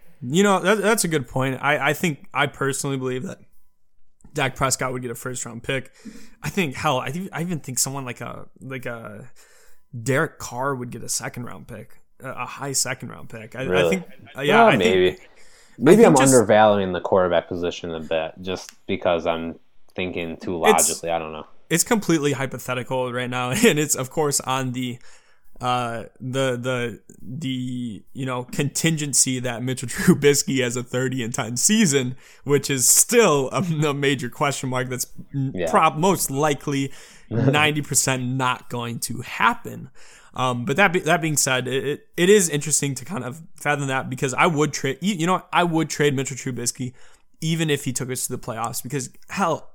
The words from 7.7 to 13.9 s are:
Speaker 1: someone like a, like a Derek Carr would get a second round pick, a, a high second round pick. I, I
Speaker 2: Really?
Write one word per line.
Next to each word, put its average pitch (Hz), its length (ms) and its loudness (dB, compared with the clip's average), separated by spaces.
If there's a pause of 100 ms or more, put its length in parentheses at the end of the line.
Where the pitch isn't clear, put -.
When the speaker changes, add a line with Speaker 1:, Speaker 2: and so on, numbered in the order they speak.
Speaker 1:
someone 135 260 -4
like 123 160 -10
a, 110 260 -12 (140)
like 131 240 -10
a 117 440 -12 (760)
Derek 135 360 -2
Carr 131 360 -4
would 123 160 -10
get 120 120 -12
a - 60 -8
second 123 360 -6
round 98 220 -14
pick, 113 300 -16 (260)
a, 131 60 -10
a 120 160 -8
high 135 280 -8
second 127 360 -4
round - 200 -16
pick. 113 260 -16
I, 123 60 -8
I 135 40 -6
Speaker 2:
Really? 175 320 2